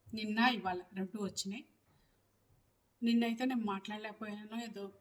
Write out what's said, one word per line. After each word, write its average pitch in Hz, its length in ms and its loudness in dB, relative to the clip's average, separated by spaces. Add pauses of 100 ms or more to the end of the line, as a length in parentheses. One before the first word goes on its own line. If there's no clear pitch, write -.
(140)
నిన్న, 214 260 -2
ఇవాళ 185 420 4 (120)
రెండు 190 300 -4
వచ్చినాయి. 196 420 -6 (1400)
నిన్నైతే 233 420 4
నేను 247 200 0
మాట్లాడలేకపోయాను, 214 960 -6
ఏదో 202 380 -8